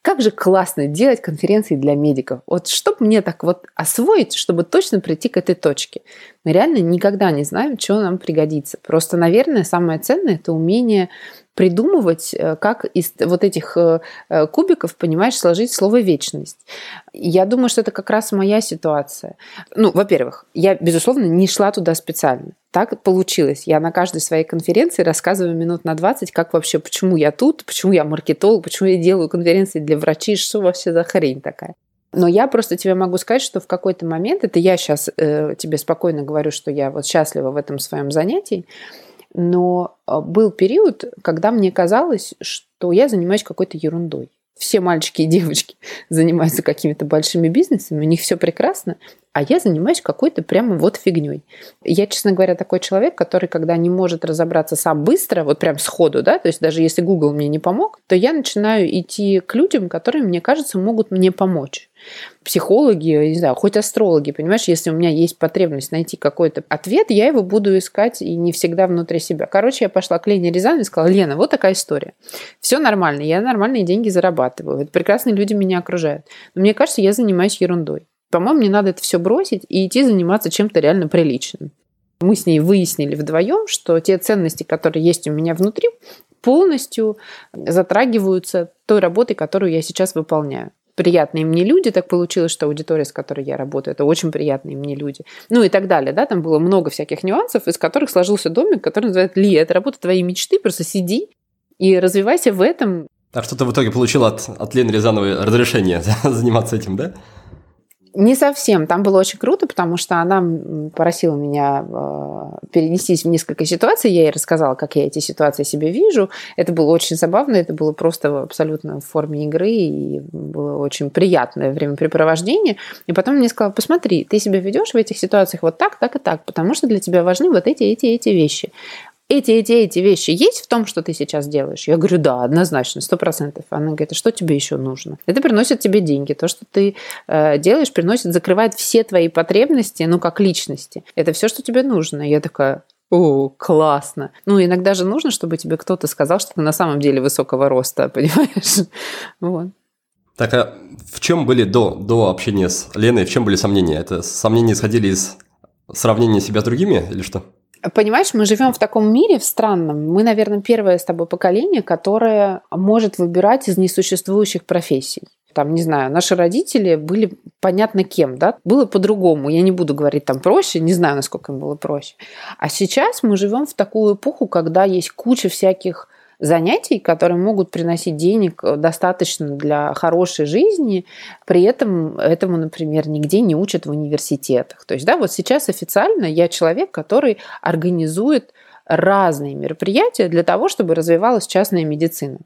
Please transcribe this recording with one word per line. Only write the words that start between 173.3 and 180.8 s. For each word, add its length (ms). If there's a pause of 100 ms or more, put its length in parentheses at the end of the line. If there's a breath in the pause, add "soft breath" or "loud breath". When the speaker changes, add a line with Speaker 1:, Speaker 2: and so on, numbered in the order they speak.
Speaker 1:
живём 280
в 80
такую 420
эпоху, 320
когда 360
есть 280
куча 380
всяких 580 (320 soft breath)
занятий, 600
которые 380
могут 340
приносить 460
денег, 460
э, 120
достаточно 760
для 420
хорошей 520
жизни, 600 (400 loud breath)